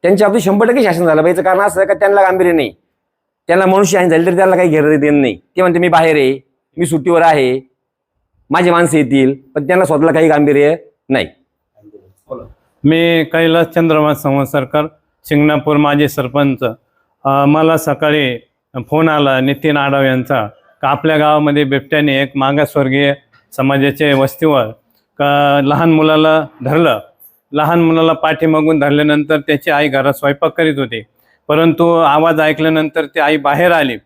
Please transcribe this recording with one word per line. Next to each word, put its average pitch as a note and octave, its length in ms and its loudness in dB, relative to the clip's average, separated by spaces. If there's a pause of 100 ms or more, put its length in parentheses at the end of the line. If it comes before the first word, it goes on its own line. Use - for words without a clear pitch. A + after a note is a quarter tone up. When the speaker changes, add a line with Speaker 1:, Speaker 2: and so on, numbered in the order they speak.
Speaker 1:
त्यांच्या G3 260 2
बाबतीत G3+ 160 0
शंभर G3 220 2
टक्के B3 160 2
शासन F3 220 0
झालं D#3 180 2
पाहिजे. F3 200 0
कारण F#3 180 0
असं F#3+ 200 -2
आहे F#3+ 60 2
का, G3 80 0
त्यांना G3+ 280 2
गांभीर्य F#3 300 2
नाही. C3+ 220 -2 (720)
त्यांना F#3 200 2
मनुष्य F#3+ 320 2
आणि F3+ 120 2
झाली E3 160 2
तरी F3 100 0
त्यांना F#3 200 2
काही F3+ 120 2
घेणं D3+ 320 2
देणं D3 200 2
नाही. A#2 160 -2
ते - 260 -6
म्हणते, F3 160 0
"मी F3 100 0
बाहेर D#3+ 280 2
आहे, C3+ 240 0 (360)
मी E3+ 100 -2
सुट्टीवर E3 360 0
आहे, C3+ 380 2 (920)
माझे F3 200 2
माणसं E3+ 280 2
येतील", C3+ 360 2 (200)
पण D3 120 -6
त्यांना F#3 180 2
स्वतःला D#3 280 0
काही D#3+ 160 2
गांभीर्य D3 480 2 (320)
नाही. B2+ 180 -2 (1000)
Speaker 2:
बोला. B2 140 -14 (420)
Speaker 3:
मी E3 400 2
कैलास E3 420 0
चंद्रमा D#3 480 0
संवत्सरकर, C#3 720 -2 (380)
शिंगणापूर D3+ 520 0
माजी D3 320 0
सरपंच. C3+ 560 -4 (600)
अ, C#3 200 0
मला D#3 320 2
सकाळी D3 640 -2 (520)
फोन D#3+ 180 0
आला C#3+ 320 0
नितीन C#3+ 360 -2
आडव C#3 260 -2
यांचा, B2+ 460 -2 (340)
का C#3 60 -2
आपल्या D3+ 280 0
गावामध्ये D3+ 480 0
बिबट्याने C#3 580 -2
एक C3+ 120 -6
मागासवर्गीय C#3 800 0 (380)
समाजाच्या C#3 640 0
वस्तीवर C3+ 500 0 (520)
का C#3+ 460 0
लहान D#3+ 280 0
मुलाला D#3 540 2 (180)
धरलं. C#3+ 360 0 (520)
लहान D#3 300 0
मुलाला D#3+ 300 2
पाठीमागून D#3 680 -2
धरल्यानंतर D3 600 0
त्याची D3 300 -4
आई D3 180 0
घरात C3+ 240 -2
स्वयंपाक C#3+ 440 -4
करीत D3+ 220 -2
होती, A#2 240 -8 (460)
परंतु E3 460 2
आवाज D#3 460 2
ऐकल्यानंतर D#3 640 -2
ती D3+ 160 -8
आई D3+ 160 0
बाहेर D3 360 0
आली. C#3 340 -2